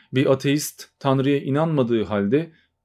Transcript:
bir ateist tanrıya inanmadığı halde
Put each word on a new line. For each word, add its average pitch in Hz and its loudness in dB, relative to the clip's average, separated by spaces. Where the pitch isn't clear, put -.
bir 135 2
ateist 143 -2
tanrıya 139 0
inanmadığı 139 0
halde 107 0